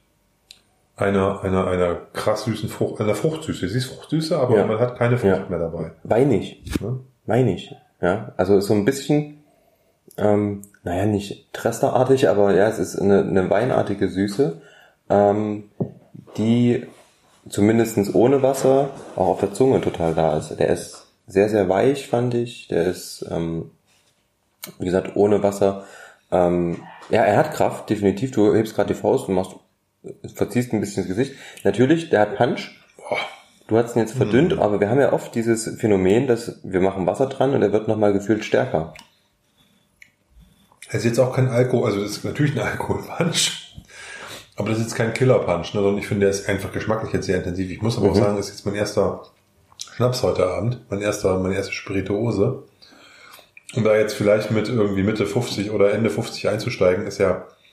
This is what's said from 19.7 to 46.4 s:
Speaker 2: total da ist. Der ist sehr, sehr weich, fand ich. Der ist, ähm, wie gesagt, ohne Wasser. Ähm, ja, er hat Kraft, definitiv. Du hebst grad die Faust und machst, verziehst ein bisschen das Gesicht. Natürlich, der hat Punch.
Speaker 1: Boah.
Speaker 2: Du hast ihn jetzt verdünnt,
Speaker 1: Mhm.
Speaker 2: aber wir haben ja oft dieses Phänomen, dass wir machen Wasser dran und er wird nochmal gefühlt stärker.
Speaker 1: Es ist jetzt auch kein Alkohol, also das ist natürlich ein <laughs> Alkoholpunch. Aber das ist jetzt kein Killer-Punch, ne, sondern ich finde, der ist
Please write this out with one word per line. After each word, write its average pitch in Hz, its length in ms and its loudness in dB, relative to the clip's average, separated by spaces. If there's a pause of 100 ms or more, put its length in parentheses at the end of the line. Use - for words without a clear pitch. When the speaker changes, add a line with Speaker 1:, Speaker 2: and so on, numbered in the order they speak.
Speaker 2:
total 85 340 -2
da 80 240 2
ist. - 200 -8
Der - 100 2
ist - 380 -4 (200)
sehr, 98 220 2
sehr 104 200 2
weich, 113 400 2
fand 120 260 0
ich. 120 340 -6
Der 85 160 0
ist, - 460 -6
ähm, 82 400 -6 (1080)
wie - 60 -8
gesagt, - 320 0
ohne 202 260 4
Wasser. 98 420 0 (460)
Ähm, 87 480 2 (320)
ja, 110 140 4
er 101 120 4
hat 151 160 2
Kraft, - 380 -2
definitiv. 101 420 0
Du 104 220 4
hebst 110 220 0
grad 95 140 0
die 95 40 0
Faust 104 340 0
und 98 60 -2
machst, 92 220 -4 (800)
verziehst 123 380 -2
ein 110 80 0
bisschen 92 240 -6
das 85 40 -8
Gesicht. 98 260 -4 (300)
Natürlich, 127 460 2
der 107 100 4
hat 104 160 2
Punch. - 440 -2 (160)
Speaker 1:
Boah. - 220 -6 (500)
Speaker 2:
Du 107 100 2
hast 120 180 0
ihn 117 40 4
jetzt 110 140 -4
verdünnt, 123 400 2
Speaker 1:
Mhm. - 60 -4
Speaker 2:
aber 104 200 2
wir 101 100 2
haben 131 100 2
ja 131 120 4
oft - 220 -4
dieses 113 460 -2
Phänomen, 104 460 4
dass 117 360 -2
wir 92 180 -2
machen 92 260 0
Wasser 107 200 0
dran 135 280 0
und 113 80 2
er 98 100 2
wird 107 160 0
nochmal 107 240 2
gefühlt 98 320 0
stärker. 120 500 -2 (1900)
Speaker 1:
Es - 100 -6
ist 104 60 -4
jetzt 117 160 0
auch 123 140 2
kein 127 140 2
Alkohol, 120 380 0
also 101 160 -2
das 101 80 -6
ist - 140 -12
natürlich 143 280 -2
ein - 60 -4
<laughs> 104 80 -2
Alkoholpunch. - 920 -4 (1000)
Aber 104 120 -4
das 113 100 -2
ist 117 60 -2
jetzt - 120 -8
kein 113 180 -2
Killer-Punch, 95 600 2
ne, 107 60 0
sondern 101 180 2
ich 98 80 -6
finde, 101 200 2
der 98 40 4
ist - 180 -6